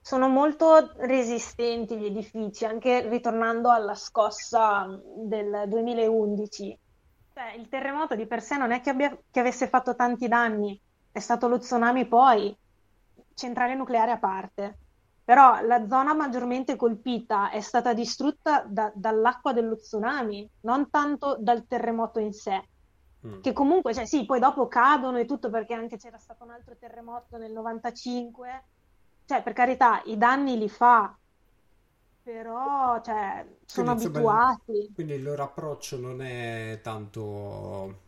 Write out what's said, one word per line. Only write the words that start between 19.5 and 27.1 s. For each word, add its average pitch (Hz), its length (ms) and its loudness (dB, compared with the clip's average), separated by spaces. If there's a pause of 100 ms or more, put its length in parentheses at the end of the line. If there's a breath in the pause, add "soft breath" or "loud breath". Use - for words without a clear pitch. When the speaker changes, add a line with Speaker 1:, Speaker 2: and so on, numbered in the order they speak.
Speaker 1:
dello 226 240 -2
tsunami, 220 760 -6 (100)
non 262 300 -2
tanto 285 500 -2
dal 233 260 0
terremoto 226 520 -4
in 214 140 -4
sé. 202 320 -6 (600)
Speaker 2:
Mm. 107 160 -14
Speaker 1:
Che 254 120 -2
comunque, 277 420 2
cioè, 226 120 -6
sì, 277 200 -2
poi 254 140 0
dopo 254 280 2
cadono 254 500 2
e 233 60 0
tutto, 247 260 -6
perché 226 240 -6
anche 226 220 -10
c'era 226 220 -20
stato 240 260 -20
un 233 60 -20
altro 240 260 -20
terremoto 233 640 -16